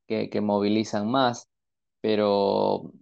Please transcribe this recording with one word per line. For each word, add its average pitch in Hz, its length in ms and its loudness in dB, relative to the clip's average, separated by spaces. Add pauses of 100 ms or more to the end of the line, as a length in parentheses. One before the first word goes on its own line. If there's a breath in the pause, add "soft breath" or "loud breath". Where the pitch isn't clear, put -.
que, 107 240 -4
que 107 100 -2
movilizan 104 680 0
más, 123 380 -2 (520)
pero 101 1000 0